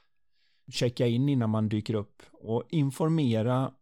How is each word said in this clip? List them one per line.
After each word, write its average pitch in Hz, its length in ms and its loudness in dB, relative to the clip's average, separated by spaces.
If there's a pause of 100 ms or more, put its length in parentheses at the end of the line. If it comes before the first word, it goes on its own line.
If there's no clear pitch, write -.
(720)
Checka 123 360 0
in 123 220 2
innan 120 200 2
man 110 200 0
dyker 107 240 -2
upp - 280 -6 (100)
och 113 380 -4
informera 135 1000 0 (100)